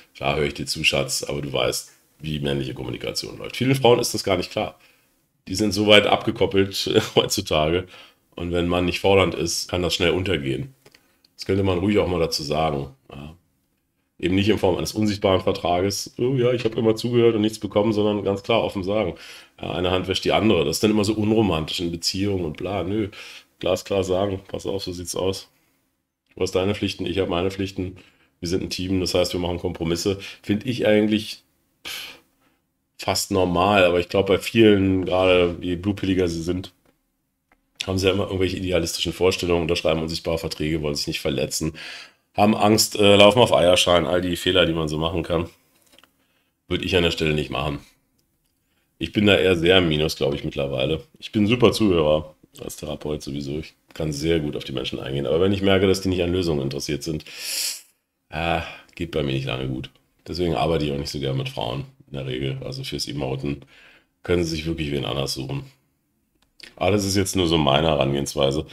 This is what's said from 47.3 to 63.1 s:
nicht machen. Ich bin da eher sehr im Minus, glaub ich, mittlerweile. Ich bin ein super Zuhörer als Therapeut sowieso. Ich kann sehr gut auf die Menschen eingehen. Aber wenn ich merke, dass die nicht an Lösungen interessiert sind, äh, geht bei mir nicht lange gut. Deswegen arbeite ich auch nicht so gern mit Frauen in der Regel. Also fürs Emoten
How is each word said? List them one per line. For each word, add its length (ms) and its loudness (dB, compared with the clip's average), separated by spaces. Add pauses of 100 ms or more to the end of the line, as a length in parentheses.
nicht 160 -2
machen. 300 -4 (1200)
Ich 120 -6
bin 140 2
da 120 8
eher 200 4
sehr 220 6
im 100 2
Minus, 260 0
glaub 180 0
ich, 120 -6
mittlerweile. 580 -4 (160)
Ich 140 -18
bin 100 4
ein 40 2
super 260 6
Zuhörer 640 2 (260)
als 160 -12
Therapeut 440 -8
sowieso. 380 -8
Ich 140 -14 (200)
kann 200 -4
sehr 260 0
gut 160 -6
auf 80 -8
die 80 -10
Menschen 280 -6
eingehen. 260 -4
Aber 160 2
wenn 100 4
ich 100 -2
merke, 260 4
dass 120 4
die 100 -2
nicht 140 0
an 80 0
Lösungen 300 0
interessiert 420 -6
sind, 220 -6 (1040)
äh, 320 -2 (340)
geht 160 -8
bei 120 -2
mir 100 -2
nicht 120 -4
lange 220 -6
gut. 220 -8 (360)
Deswegen 300 -2
arbeite 300 0
ich 80 -4
auch 40 -6
nicht 120 -6
so 100 -8
gern 160 -4
mit 140 -4
Frauen 360 -6 (280)
in 40 -8
der 100 -8
Regel. 360 -6
Also 200 -10
fürs 240 -8
Emoten 540 -6 (600)